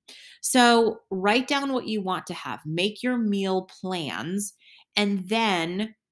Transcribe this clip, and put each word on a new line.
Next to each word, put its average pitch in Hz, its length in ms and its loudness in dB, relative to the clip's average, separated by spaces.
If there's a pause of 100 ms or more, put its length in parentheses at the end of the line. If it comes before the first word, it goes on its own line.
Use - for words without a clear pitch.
(420)
So 233 580 4 (100)
write 208 380 2
down 277 240 0
what 254 160 -2
you 214 140 -2
want 185 260 -4
to 175 60 -8
have, 139 320 -8
make 180 360 -2
your 247 160 0
meal 196 520 0 (100)
plans, 175 720 -4 (460)
and 202 320 0
then 202 680 0 (160)